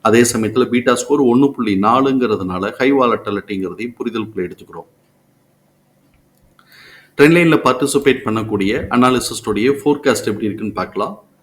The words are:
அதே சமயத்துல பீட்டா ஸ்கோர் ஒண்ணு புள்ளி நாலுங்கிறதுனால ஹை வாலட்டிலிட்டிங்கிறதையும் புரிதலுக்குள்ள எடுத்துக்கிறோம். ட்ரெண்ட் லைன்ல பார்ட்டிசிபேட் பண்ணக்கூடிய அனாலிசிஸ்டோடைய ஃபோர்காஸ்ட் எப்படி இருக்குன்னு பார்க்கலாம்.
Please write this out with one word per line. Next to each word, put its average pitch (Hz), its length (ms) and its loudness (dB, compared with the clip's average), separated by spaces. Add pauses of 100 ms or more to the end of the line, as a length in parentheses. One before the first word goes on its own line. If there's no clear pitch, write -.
அதே 113 200 4
சமயத்துல 117 440 0
பீட்டா 120 300 0
ஸ்கோர் 143 280 0
ஒண்ணு 131 280 4
புள்ளி 107 300 -2
நாலுங்கிறதுனால 107 880 0
ஹை 131 220 0
வாலட்டிலிட்டிங்கிறதையும் 107 1040 -2
புரிதலுக்குள்ள 110 480 -6
எடுத்துக்கிறோம். - 420 -16 (2250)
ட்ரெண்ட் 151 200 6
லைன்ல 165 200 4 (100)
பார்ட்டிசிபேட் 135 600 2
பண்ணக்கூடிய 107 460 -2 (240)
அனாலிசிஸ்டோடைய 117 720 0 (160)
ஃபோர்காஸ்ட் 143 460 0
எப்படி 104 180 -4
இருக்குன்னு 107 240 -6
பார்க்கலாம். 98 520 -8 (180)